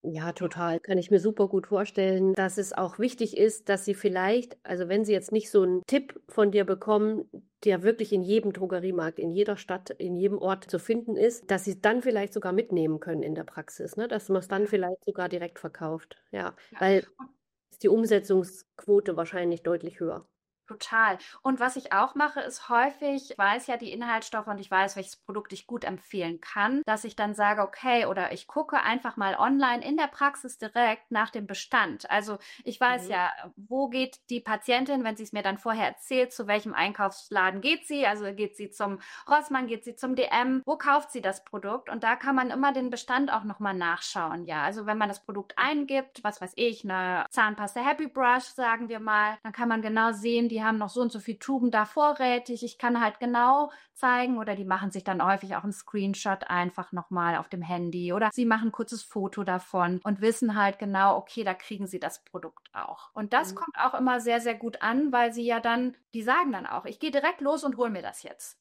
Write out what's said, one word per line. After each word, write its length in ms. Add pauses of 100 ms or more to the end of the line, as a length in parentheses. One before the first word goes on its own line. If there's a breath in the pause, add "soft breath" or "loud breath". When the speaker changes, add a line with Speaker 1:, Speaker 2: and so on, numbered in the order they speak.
Speaker 1:
Ja, 280
total. 480
Kann 180
ich 140
mir 80
super 280
gut 200
vorstellen, 640
dass 240
es 160
auch 240
wichtig 400
ist, 320
dass 160
sie 80
vielleicht, 720
also 260
wenn 160
sie 60
jetzt 200
nicht 200
so 100
einen 240
Tipp 420
von 240
dir 140
bekommen, 640 (340)
der 200
wirklich 280
in 120
jedem 280
Drogeriemarkt, 680
in 100
jeder 280
Stadt, 340
in 240
jedem 240
Ort 320
zu 80
finden 380
ist, 340
dass 140
sie 160
dann 200
vielleicht 320
sogar 180
mitnehmen 480
können 220
in 140
der 80
Praxis, 520
ne? 120
Dass 220
man's 180
dann 180
Speaker 2:
Ja. 20
Speaker 1:
vielleicht 380
sogar 240
direkt 300
verkauft. 580 (140)
Ja, 240 (140 soft breath)
Speaker 2:
Ja. 100
Speaker 1:
weil 260 (680)
ist 120
die 60
Umsetzungsquote 1300
wahrscheinlich 460
deutlich 360
höher. 280 (400)
Speaker 2:
Total. 500 (240 loud breath)
Und 180
was 160
ich 160
auch 240
mache, 240
ist 300
häufig, 600
ich 60
weiß 300
ja 80
die 160
Inhaltsstoffe 560
und 100
ich 140
weiß, 240
welches 220
Produkt 340
ich 160
gut 160
empfehlen 560
kann, 460
dass 180
ich 140
dann 180
sage, 260
okay, 440
oder 260
ich 160
gucke 340
einfach 360
mal 180
online 500
in 120
der 100
Praxis 520
direkt 520
nach 180
dem 160
Bestand. 640
Also 280 (260 loud breath)
ich 160
weiß 300
Speaker 1:
Mhm. 0
Speaker 2:
ja, 240 (240)
wo 320
geht 400
die 100
Patientin, 640
wenn 140
sie 60
es 100
mir 100
dann 140
vorher 300
erzählt, 440
zu 160
welchem 260
Einkaufsladen 840
geht 260
sie? 220
Also 260
geht 220
sie 140
zum 300 (300 loud breath)
Rossmann, 380
geht 160
sie 120
zum 200
D 80
M? 420
Wo 120
kauft 340
sie 100
das 220
Produkt? 460
Und 140
da 120
kann 200
man 140
immer 220
den 180
Bestand 420
auch 120
noch 160
mal 140
nachschauen, 720
ja. 180
Also 220
wenn 120
man 120
das 160
Produkt 320
eingibt, 640
was 180
weiß 140
ich, 300
eine 460
Zahnpasta 500
Happy 260
Brush, 380
sagen 440
wir 100
mal, 440
dann 100
kann 160
man 120
genau 300
sehen, 380
die 140
haben 140
noch 120
so 120
und 100
so 80
viel 180
Tuben 340
da 140
vorrätig. 800
Ich 140
kann 260
halt 160
genau 520 (220 loud breath)
zeigen 440
oder 180
die 100
machen 260
sich 120
dann 200
häufig 320
auch 80
einen 100
Screenshot 760
einfach 420
noch 180
mal 280
auf 120
dem 120
Handy 520
oder 200
sie 120
machen 240
ein 20
kurzes 320
Foto 400
davon 600
und 180
wissen 340
halt 240
genau, 380
okay, 260
da 100
kriegen 340
sie 120
das 260
Produkt 480
auch. 400
Und 200
das 220
Speaker 1:
Mhm. 0
Speaker 2:
kommt 220
auch 160
immer 260
sehr, 220
sehr 140
gut 260
an, 300
weil 220
sie 120
ja 140
dann, 360 (180)
die 100
sagen 280
dann 140
auch, 200
„Ich 140
gehe 120
direkt 300
los 220
und 140
hol 120
mir 120
das 220
jetzt 380